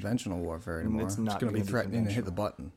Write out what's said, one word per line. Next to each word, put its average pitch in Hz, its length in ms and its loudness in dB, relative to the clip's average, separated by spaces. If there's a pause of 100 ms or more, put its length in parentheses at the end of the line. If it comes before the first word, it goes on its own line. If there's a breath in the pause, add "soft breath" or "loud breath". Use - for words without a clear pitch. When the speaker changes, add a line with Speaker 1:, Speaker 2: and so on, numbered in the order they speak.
Speaker 1:
conventional 101 360 0
warfare 82 420 -4
Speaker 2:
And 110 80 0
Speaker 1:
anymore. 110 180 2
Speaker 2:
it's 98 80 0
Speaker 1:
It's 107 80 -2
Speaker 2:
not 104 180 2
Speaker 1:
gonna 120 100 2
be 107 100 2
Speaker 2:
gonna 101 40 2
be 98 60 -2
Speaker 1:
threatening 110 340 2
to 104 80 2
hit 113 140 2
the 95 40 -2
Speaker 2:
conventional. 98 380 -2
Speaker 1:
button. - 80 -12